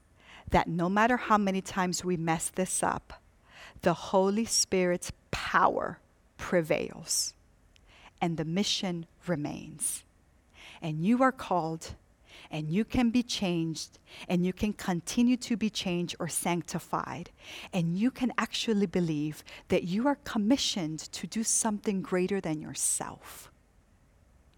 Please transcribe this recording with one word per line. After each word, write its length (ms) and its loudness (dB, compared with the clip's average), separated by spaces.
that 160 6
no 220 0
matter 300 4
how 180 4
many 240 2
times 440 -2
we 120 0
mess 320 0
this 340 -2
up, 380 -2
the 100 4
Holy 540 2
Spirit's 680 2
power 680 2
prevails 960 -2
and 180 0
the 80 -2
mission 580 -2
remains. 760 -4
And 240 -4
you 180 4
are 100 4
called, 640 -4
and 200 -4
you 140 2
can 260 2
be 120 4
changed, 760 -2
and 180 4
you 60 2
can 200 -2
continue 680 2
to 180 -2
be 140 0
changed 480 -2
or 100 -4
sanctified. 1000 -4
And 240 2
you 140 2
can 280 -2
actually 480 0
believe 560 -2
that 160 2
you 220 0
are 180 0
commissioned 760 0
to 260 -12
do 160 -4
something 580 0
greater 400 0
than 200 -2
yourself. 920 -6